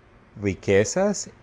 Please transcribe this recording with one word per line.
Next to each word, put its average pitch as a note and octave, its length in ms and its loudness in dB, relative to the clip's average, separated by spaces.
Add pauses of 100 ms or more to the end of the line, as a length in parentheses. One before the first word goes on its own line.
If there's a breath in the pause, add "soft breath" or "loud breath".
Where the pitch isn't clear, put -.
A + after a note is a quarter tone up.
(400)
riquezas G#2 920 0 (120)